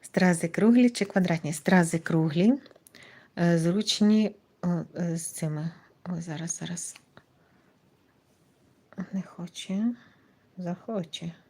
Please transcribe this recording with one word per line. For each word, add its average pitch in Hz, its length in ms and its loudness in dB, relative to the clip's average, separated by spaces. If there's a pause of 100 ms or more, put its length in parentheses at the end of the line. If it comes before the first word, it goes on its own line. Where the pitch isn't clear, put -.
Стрази 175 460 2
круглі 233 420 4
чи 220 140 -4
квадратні? 175 480 -2
Стрази 170 460 4
круглі. 165 560 2 (840)
Е, 170 200 4
зручні, 208 760 2 (260)
о, 180 60 -2 (280)
е, 170 200 -4
з 165 100 -8
цими. 156 440 -6 (340)
Ой, 175 160 -8
зараз, 165 360 -8
зараз. 175 400 -10 (2250)
Не 190 100 -6
хоче. 196 720 -6 (640)
Захоче. 175 760 -8 (180)